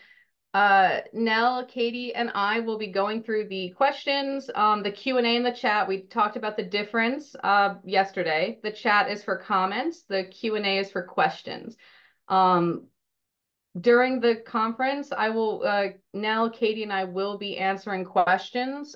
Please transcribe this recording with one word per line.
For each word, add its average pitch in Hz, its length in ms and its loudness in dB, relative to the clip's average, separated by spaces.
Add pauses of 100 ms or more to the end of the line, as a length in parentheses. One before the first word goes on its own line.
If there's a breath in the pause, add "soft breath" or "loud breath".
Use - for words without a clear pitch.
(540 soft breath)
uh, 196 460 6 (140)
Nell, 233 520 0
Katie, 240 480 -4
and 240 220 -4
I 202 240 0
will 226 180 -4
be 214 100 -6
going 202 360 -2
through 214 240 -2
the 190 240 -6
questions, 277 840 -2
um, 214 300 2
the 202 80 -2
Q 254 260 -2
and 240 80 2
A 233 100 2
in 240 60 2
the 247 100 0
chat. 214 360 0
We 190 160 -4
talked 214 320 -2
about 214 220 -6
the 208 60 -4
difference, 226 800 -2
uh, 196 320 4 (100)
yesterday. 185 760 0
The 214 100 -6
chat 208 380 2
is 208 140 -6
for 185 140 -2
comments. 208 680 -2
The 190 220 -2
Q 214 300 -4
and 208 100 -4
A 196 120 2
is 196 140 -4
for 185 100 -4
questions. - 760 -4 (520 soft breath)
Um, 180 600 2 (920)
during 247 400 4
the 233 160 4
conference, 247 760 -2
I 214 180 0
will, 220 360 -2
uh, 202 220 2 (260)
Nell, 220 380 0
Katie, 220 320 -2
and 208 100 -6
I 190 120 -2
will 196 340 -4
be 202 180 -8
answering 190 480 -4
questions. 247 920 0